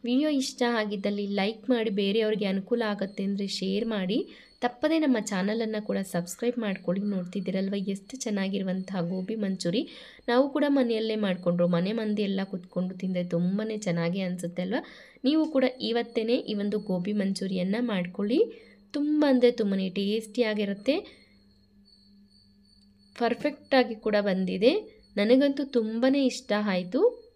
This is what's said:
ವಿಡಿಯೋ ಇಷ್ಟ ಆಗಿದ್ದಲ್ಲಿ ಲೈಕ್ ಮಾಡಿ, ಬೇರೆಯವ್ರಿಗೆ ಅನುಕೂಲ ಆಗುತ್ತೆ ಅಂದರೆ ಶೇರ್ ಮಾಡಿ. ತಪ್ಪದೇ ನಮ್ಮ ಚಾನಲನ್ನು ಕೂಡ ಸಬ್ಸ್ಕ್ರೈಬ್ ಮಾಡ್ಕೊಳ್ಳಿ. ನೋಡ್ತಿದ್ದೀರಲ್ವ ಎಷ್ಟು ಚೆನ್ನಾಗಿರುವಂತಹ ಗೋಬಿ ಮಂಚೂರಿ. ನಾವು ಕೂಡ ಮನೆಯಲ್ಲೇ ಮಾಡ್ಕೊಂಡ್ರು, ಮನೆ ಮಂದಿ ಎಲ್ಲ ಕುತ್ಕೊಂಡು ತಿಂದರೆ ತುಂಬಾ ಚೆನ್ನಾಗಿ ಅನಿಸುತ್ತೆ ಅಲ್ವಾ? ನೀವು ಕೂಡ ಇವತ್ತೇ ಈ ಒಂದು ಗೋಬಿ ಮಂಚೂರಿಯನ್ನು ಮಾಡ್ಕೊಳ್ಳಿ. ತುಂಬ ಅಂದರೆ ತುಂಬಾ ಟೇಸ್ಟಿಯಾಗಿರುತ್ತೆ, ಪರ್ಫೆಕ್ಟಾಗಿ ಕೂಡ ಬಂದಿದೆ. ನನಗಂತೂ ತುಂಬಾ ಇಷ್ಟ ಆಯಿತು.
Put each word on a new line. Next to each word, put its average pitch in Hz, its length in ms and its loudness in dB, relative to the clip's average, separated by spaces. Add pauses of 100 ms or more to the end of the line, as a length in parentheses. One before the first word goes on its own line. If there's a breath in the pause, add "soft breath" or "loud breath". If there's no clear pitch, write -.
ವಿಡಿಯೋ 254 260 2
ಇಷ್ಟ 269 380 -2
ಆಗಿದ್ದಲ್ಲಿ 208 600 -2
ಲೈಕ್ 202 420 -2
ಮಾಡಿ, 226 200 2
ಬೇರೆಯವ್ರಿಗೆ 208 560 0
ಅನುಕೂಲ 196 400 0
ಆಗುತ್ತೆ 202 380 -4
ಅಂದರೆ 196 240 -2
ಶೇರ್ 196 380 -2
ಮಾಡಿ. 208 320 -2 (440 loud breath)
ತಪ್ಪದೇ 302 380 0
ನಮ್ಮ 277 200 4
ಚಾನಲನ್ನು 214 680 -2
ಕೂಡ 202 120 -4 (140)
ಸಬ್ಸ್ಕ್ರೈಬ್ 233 480 -4
ಮಾಡ್ಕೊಳ್ಳಿ. 190 440 -2
ನೋಡ್ತಿದ್ದೀರಲ್ವ 190 720 -4 (180)
ಎಷ್ಟು 196 240 -10
ಚೆನ್ನಾಗಿರುವಂತಹ 190 840 -2
ಗೋಬಿ 185 340 -4
ಮಂಚೂರಿ. 190 460 -2 (460 loud breath)
ನಾವು 254 220 4
ಕೂಡ 294 180 0
ಮನೆಯಲ್ಲೇ 233 480 2
ಮಾಡ್ಕೊಂಡ್ರು, 180 520 2
ಮನೆ 175 240 2
ಮಂದಿ 214 300 0
ಎಲ್ಲ 196 220 0
ಕುತ್ಕೊಂಡು 185 540 -6
ತಿಂದರೆ 185 260 -2
ತುಂಬಾ 190 540 0
ಚೆನ್ನಾಗಿ 175 440 0
ಅನಿಸುತ್ತೆ 180 400 -4
ಅಲ್ವಾ? 202 200 -2 (420 loud breath)
ನೀವು 311 280 4
ಕೂಡ 262 140 4 (160)
ಇವತ್ತೇ 226 400 -2
ಈ 226 320 0
ಒಂದು 208 260 -2
ಗೋಬಿ 185 340 -2
ಮಂಚೂರಿಯನ್ನು 196 680 -2
ಮಾಡ್ಕೊಳ್ಳಿ. 208 560 0 (540 loud breath)
ತುಂಬ 302 340 2
ಅಂದರೆ 254 240 6
ತುಂಬಾ 208 260 0 (120)
ಟೇಸ್ಟಿಯಾಗಿರುತ್ತೆ, 208 1040 0 (2250 loud breath)
ಪರ್ಫೆಕ್ಟಾಗಿ 240 760 0
ಕೂಡ 214 260 -2
ಬಂದಿದೆ. 190 500 2 (460 loud breath)
ನನಗಂತೂ 269 460 4
ತುಂಬಾ 240 520 2 (100)
ಇಷ್ಟ - 260 -2 (120)
ಆಯಿತು. 185 380 0 (340)